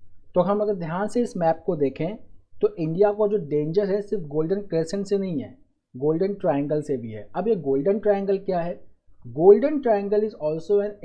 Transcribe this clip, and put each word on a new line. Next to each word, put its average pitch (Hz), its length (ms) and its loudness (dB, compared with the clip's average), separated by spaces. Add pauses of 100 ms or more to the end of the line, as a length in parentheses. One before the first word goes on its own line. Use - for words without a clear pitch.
(360)
तो 180 60 6
हम 202 180 0
अगर 208 160 0
ध्यान 175 320 -4
से 240 140 -2
इस 226 160 -4
मैप 165 280 0
को 185 100 0
देखें 147 400 -2 (460)
तो 208 140 0
इंडिया 175 360 2
को 208 160 0
जो 208 100 0
डेंजर 156 480 0
है 196 160 0
सिर्फ 202 220 -6
गोल्डन 160 380 -2
क्रेसेंट 196 440 -4
से 202 120 0
नहीं 180 240 -4
है, - 160 -14 (400)
गोल्डन 165 360 0
ट्रायंगल 151 480 0
से 143 160 -4
भी 113 140 -10
है। 107 240 -12
अब 196 120 -2
ये 226 80 4
गोल्डन 147 440 0
ट्रायंगल 196 380 0
क्या 185 220 -4
है? - 280 -8 (400)
Golden 202 460 8
Triangle 208 460 2
is 214 120 0 (140)
also 160 360 0
an 208 100 -4 (140)